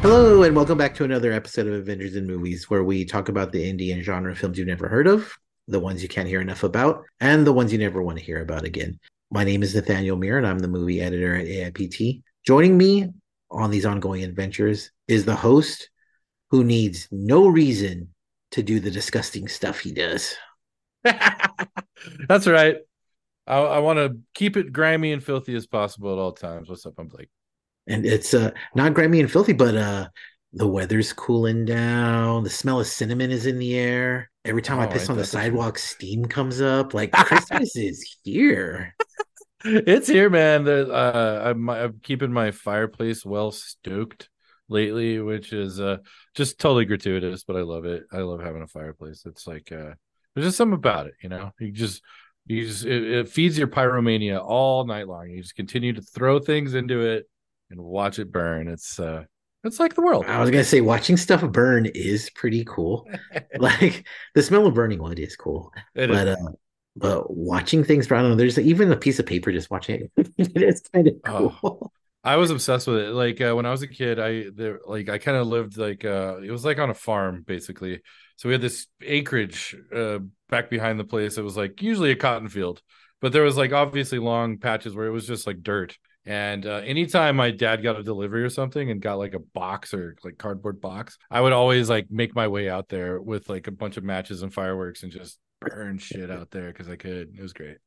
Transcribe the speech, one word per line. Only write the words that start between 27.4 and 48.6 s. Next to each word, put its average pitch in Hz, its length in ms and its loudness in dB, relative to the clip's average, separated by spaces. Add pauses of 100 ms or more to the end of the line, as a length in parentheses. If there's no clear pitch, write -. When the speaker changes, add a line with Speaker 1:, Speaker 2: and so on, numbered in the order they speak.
Speaker 1:
And 107 200 -2
it's, 107 280 2
uh, 113 180 2 (240)
not 147 180 4
grimy 160 260 6
and 127 120 2
filthy, 202 220 4
but, 120 200 4
uh, 101 340 -2 (440)
the 101 140 0
weather's 95 460 0
cooling 113 520 0
down. 117 800 2
The 95 60 -4
smell 131 280 0
of 110 80 0
cinnamon 123 460 -2
is 123 140 -2
in 127 120 0
the 123 160 -2
air. 123 560 -2 (140)
Every 113 180 -2
time 135 160 -2
I 117 80 2
Speaker 2:
Oh, 98 60 -4
Speaker 1:
piss 117 100 -2
Speaker 2:
ain't - 80 -4
Speaker 1:
on 123 60 0
the 104 60 -2
Speaker 2:
that 98 60 -4
the - 40 -8
truth? 104 120 -4
Speaker 1:
sidewalk, 117 340 -2
steam 110 480 -6
comes 131 340 -4
up. 135 340 2
Like, 107 180 -2
Speaker 2:
<laughs> - 0 -
Speaker 1:
Christmas - 600 4
is - 480 -6
here. 95 720 0 (720)
Speaker 2:
It's 220 420 4
here, 202 240 6
man. 156 340 6
The, 139 280 2
uh, 117 540 2
I'm, 117 220 0
I'm 117 320 -4
keeping 131 320 -4
my 113 200 0
fireplace 110 720 -4
well 104 260 -4
stoked - 760 -12 (400)
lately, 110 500 -2
which 107 340 -6
is, 98 280 -6
uh, 98 160 -2 (380)
just - 260 -4
totally 123 240 4
gratuitous, 95 580 -4
but 92 140 -8
I 90 60 -4
love 82 240 -8
it. 87 260 -8
I 95 60 -8
love 90 220 -8
having 80 220 -12